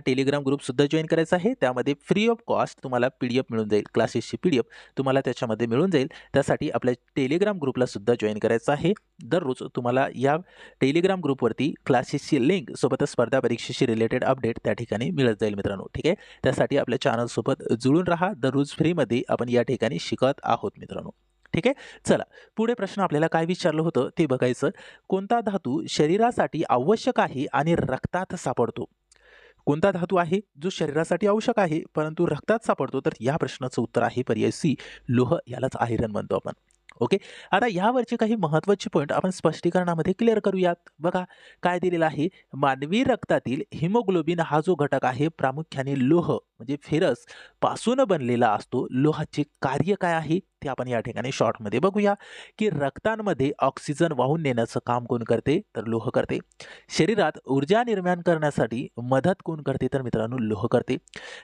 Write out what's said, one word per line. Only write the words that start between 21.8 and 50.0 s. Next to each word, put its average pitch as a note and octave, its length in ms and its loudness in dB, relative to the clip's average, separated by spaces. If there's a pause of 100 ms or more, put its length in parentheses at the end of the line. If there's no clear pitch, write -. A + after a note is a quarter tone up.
चला D3+ 180 2 (340)
पुढे A#3 160 2
प्रश्न G3 280 -4
आपल्याला D#3 260 2
काय E3 180 0
विचारलं E3 360 0
होतं D#3+ 360 0
ते E3+ 80 4
बघायचं. B2+ 440 0 (380)
कोणता G3 340 0
धातू G3 480 -4
शरीरासाठी E3+ 800 0
आवश्यक F#3+ 500 2
आहे D3+ 340 -2
आणि D3+ 220 2
रक्तात F3 600 -4
सापडतो? B2 500 -2 (800)
कोणता D#3+ 260 4
धातू F3+ 240 -2
आहे F3 240 2 (240)
जो F3+ 60 -2
शरीरासाठी E3 580 0
आवश्यक A3 320 2
आहे D#3+ 220 0 (140)
परंतु D#3+ 320 0
रक्तात F#3 400 0
सापडतो? C3+ 320 -2
तर D#3+ 100 -2 (100)
या C3+ 180 0
प्रश्नाचं B2+ 440 -4
उत्तर - 200 0
आहे A2+ 200 0
पर्याय A2 300 0
सी, - 240 0 (340)
लोह, B2 280 2 (100)
यालाच A#2+ 280 -4
आयरन A2+ 360 -2
म्हणतो G2+ 240 -4
आपण. F#2+ 160 -4 (480)
ओके, A#2+ 180 2 (340)
आता G3+ 200 2
यावरची A3+ 440 0
काही A3+ 200 0
महत्त्वाची F3+ 580 0
पॉइंट D3 180 0
आपण - 180 0
स्पष्टीकरणामध्ये F3 840 0
क्लिअर A3+ 260 2
करूयात. F#3 360 2 (240)
बघा F3+ 240 -2 (400)
काय F3+ 160 0
दिलेलं F3 260 2
आहे, D3 220 0 (260)
मानवी C#3+ 500 0
रक्तातील D#3+ 580 0 (120)
हिमोग्लोबिन F3 640 0
हा D3+ 200 0
जो F3 160 2
घटक C#3+ 300 0
आहे B2+ 220 0
प्रामुख्याने C#3 640 -4 (160)
लोह E3 220 4
म्हणजे A#2 520 -6
फेरस D3 340 0 (440)
पासून A#3 420 2
बनलेला A#2+ 460 2
असतो. B2 420 -2
लोहाचे D3 520 0 (180)
कार्य C#3+ 400 0